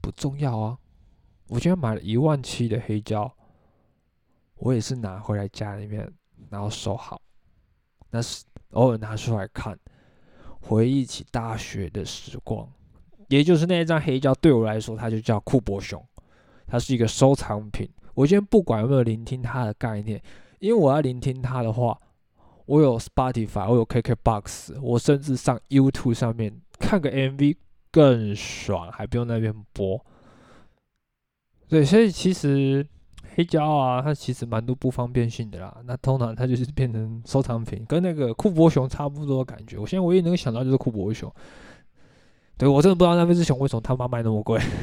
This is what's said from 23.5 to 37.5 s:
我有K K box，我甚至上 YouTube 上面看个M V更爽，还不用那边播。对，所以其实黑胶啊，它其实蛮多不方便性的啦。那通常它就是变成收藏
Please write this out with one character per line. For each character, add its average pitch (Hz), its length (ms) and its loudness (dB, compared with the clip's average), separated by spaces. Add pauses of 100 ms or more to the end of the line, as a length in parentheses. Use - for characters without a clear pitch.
我 120 80 4
有 117 80 4
K 117 180 -2
K 123 140 0
box， - 640 -4
我 120 180 0
甚 139 220 4
至 139 160 -2
上 123 220 0 (100)
YouTube 135 460 4
上 117 220 -2
面 110 180 -4 (240)
看 - 220 2
个 143 100 -2
M 135 260 -2
V 143 200 2 (340)
更 117 460 6
爽， - 560 -6
还 156 140 -10
不 - 100 -4
用 120 100 -2
那 117 140 -2
边 110 120 -2 (200)
播。 98 320 -4 (1600)
对， 160 180 4
所 175 140 6
以 226 120 6
其 185 220 0
实 139 540 0 (480)
黑 170 100 2
胶 156 240 0
啊， 131 340 2
它 151 120 -2
其 127 200 -6
实 - 100 -10
蛮 117 200 -4
多 127 120 -4
不 - 140 -2
方 123 200 -4
便 123 180 0
性 117 220 -8
的 92 80 -14
啦。 92 280 -16
那 123 100 -8
通 135 220 0
常 113 180 -4
它 127 100 -2
就 127 80 0
是 123 120 -2
变 127 260 -2
成 110 340 -6
收 139 160 2
藏 117 220 -4